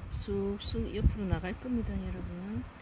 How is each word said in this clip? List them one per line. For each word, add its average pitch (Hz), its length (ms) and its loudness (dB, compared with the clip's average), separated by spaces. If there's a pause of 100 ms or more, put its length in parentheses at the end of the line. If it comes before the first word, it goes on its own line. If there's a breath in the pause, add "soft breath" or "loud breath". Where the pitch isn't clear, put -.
(100)
쑥쑥 202 840 -2
옆으로 214 320 6
나갈 180 320 0
겁니다, 233 360 0
여러분. 185 680 -4 (200 loud breath)